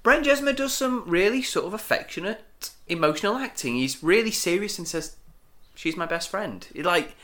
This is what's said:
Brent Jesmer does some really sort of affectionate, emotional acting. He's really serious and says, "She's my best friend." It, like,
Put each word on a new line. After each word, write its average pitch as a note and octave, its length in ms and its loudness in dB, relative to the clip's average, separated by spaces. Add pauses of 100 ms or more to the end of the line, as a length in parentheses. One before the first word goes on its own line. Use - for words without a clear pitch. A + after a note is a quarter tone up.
Brent D4 240 4
Jesmer C#4 300 4
does C4+ 180 -2
some B3+ 340 0
really G3+ 340 2
sort - 240 -2
of F#3 80 -6
affectionate, - 960 -4 (180)
emotional E3 480 2
acting. F#3 400 -4
He's C3+ 260 -2
really G#3+ 300 4
serious G3+ 460 0
and E3+ 100 -8
says, - 300 -6 (600)
"She's D#3+ 180 -4
my E3+ 100 -4
best E3 240 -4
friend." E3+ 460 -6
It, - 100 -8
like, - 380 2